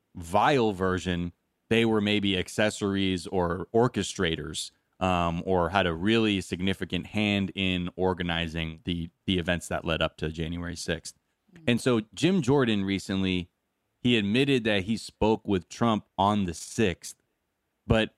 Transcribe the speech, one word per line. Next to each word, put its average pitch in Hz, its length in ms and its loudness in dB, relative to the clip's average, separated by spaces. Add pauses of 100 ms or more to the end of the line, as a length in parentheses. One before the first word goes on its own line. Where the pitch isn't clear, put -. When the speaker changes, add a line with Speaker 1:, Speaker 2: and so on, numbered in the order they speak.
(160)
Speaker 1:
vile 107 560 2
version, 90 640 -2 (360)
they 113 140 4
were 110 160 2
maybe 104 380 2
accessories 98 920 -2
or 90 480 -2
orchestrators, 85 960 0 (300)
um, 87 440 0
or 90 240 2
had 92 180 2
a 82 60 0
really 104 460 2
significant 90 680 -4
hand 101 460 0
in 92 440 -2
organizing 85 880 -2
the, 85 240 -4 (160)
the 92 140 2
events 87 280 -2
that 82 160 -6
led 80 180 -2
up 80 160 -2
to 78 120 -4
January 85 480 -6
sixth. - 380 -8 (380)
Speaker 2:
Mm. - 140 -20
Speaker 1:
And 120 140 0
so 120 200 2 (120)
Jim 180 280 2
Jordan 113 440 2
recently, 95 640 -2 (500)
he 123 180 2
admitted 120 460 2
that 104 200 2
he 107 140 -2
spoke - 500 0
with 95 220 0
Trump 113 360 0 (120)
on 101 280 2
the 85 80 -4
sixth, - 600 -4 (720)
but 110 320 2